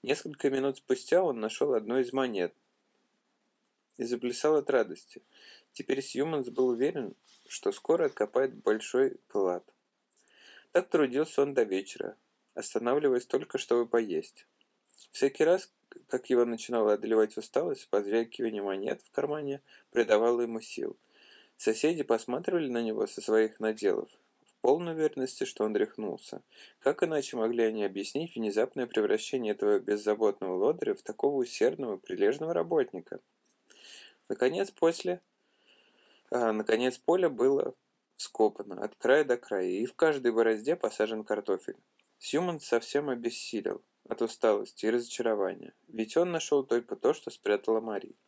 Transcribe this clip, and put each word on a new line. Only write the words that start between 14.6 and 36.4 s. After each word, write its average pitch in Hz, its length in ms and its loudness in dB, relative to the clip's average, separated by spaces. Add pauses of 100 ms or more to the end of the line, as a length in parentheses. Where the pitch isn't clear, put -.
Всякий - 320 0
раз, 175 280 2 (360)
как - 240 -4
его 120 140 6
начинала 117 480 0
одолевать 110 440 2
усталость, 147 520 -4
позвякивание 110 720 -2
монет 98 400 -4
в - 80 -20
кармане 147 500 -4 (300)
придавало 117 500 4
ему 113 200 -4
сил. - 360 -10 (600)
Соседи 151 440 0
посматривали 139 680 -2
на 117 120 -2
него 107 240 -2
со - 160 -10
своих 110 380 2
наделов, 110 500 0 (340)
в - 180 -20
полной 165 320 2
уверенности, 151 500 -2
что - 200 -4
он 107 120 0
рехнулся. - 680 -4 (380)
Как 139 240 2
иначе 151 340 -2
могли 117 280 2
они 110 180 0
объяснить 101 520 -6
внезапное 113 520 -2
превращение 107 680 0
этого 104 240 2
беззаботного 104 800 0
лодыря 117 400 0
в - 80 -20
такого - 320 -2
усердного, 120 600 0
прилежного 117 560 0
работника? 165 640 -2 (1120)
Наконец, 156 400 0
после, 175 480 0 (1120)
а, 117 240 0